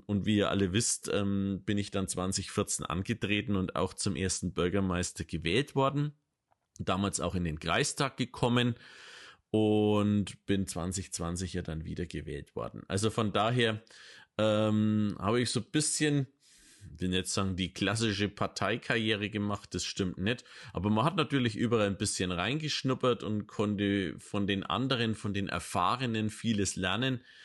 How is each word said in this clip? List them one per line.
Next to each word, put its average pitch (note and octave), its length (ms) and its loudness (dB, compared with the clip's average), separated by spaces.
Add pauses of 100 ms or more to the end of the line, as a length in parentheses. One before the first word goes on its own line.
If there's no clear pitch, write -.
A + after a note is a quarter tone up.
und G2 180 2
wie G#2+ 120 4
ihr G2+ 120 4
alle F#2+ 240 2
wisst, - 400 0
ähm, G2 500 0
bin G#2 140 0
ich G2+ 140 -4
dann F#2+ 160 -2
zwanzig F#2+ 420 -2
vierzehn - 380 -2
angetreten G#2 680 0
und F#2+ 200 0
auch F#2 180 0
zum - 220 -4
ersten F2+ 400 -2
Bürgermeister F2+ 720 0
gewählt E2+ 500 -2
worden. C#3 380 0 (680)
Damals F#2+ 400 0
auch E2+ 160 -2
in F2+ 80 0
den D#2 160 -2
Kreistag B2 580 -2
gekommen A#2+ 560 2 (800)
und G#2 960 4
bin G2 180 2
zwanzig F#2 480 -4
zwanzig F2 400 -4
ja F2+ 80 -4
dann D#2+ 240 -6
wieder E2+ 220 -6
gewählt D2 480 -8
worden. A1 320 -8
Also G2+ 240 2
von A2 200 0
daher, A2+ 520 2 (560)
ähm, G#2+ 800 4
habe A2 200 2
ich A#2+ 120 0
so B2+ 80 0
ein - 120 -6
bisschen, D3 540 2 (720)
will F#2 120 -2
nicht F#2 180 0
sagen, G2 280 0
die F2+ 160 0
klassische G#2 580 2
Parteikarriere G#2+ 1000 0
gemacht, G#2 460 -4
das F2+ 100 -4
stimmt - 320 -2
nicht. G#2+ 280 -2 (280)
Aber F2+ 160 0
man G#2+ 160 4
hat E3+ 100 0
natürlich C3+ 400 0
überall A2 300 2
ein G2 120 0
bisschen F#2+ 340 0
reingeschnuppert B2+ 880 0
und G#2 240 -4
konnte G2+ 720 0
von G2+ 280 -2
den G2 160 0
anderen, A#2 500 0
von G#2 220 -4
den G2 120 -2
Erfahrenen G#2+ 840 0
vieles G#2 440 -2
lernen. A2+ 460 -2 (240)